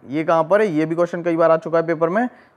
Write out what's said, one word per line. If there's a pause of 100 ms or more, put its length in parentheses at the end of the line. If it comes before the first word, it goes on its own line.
ये
कहाँ
पर
है,
ये
भी
क्वेश्चन
कई
बार
आ
चुका
है
पेपर
में, (280)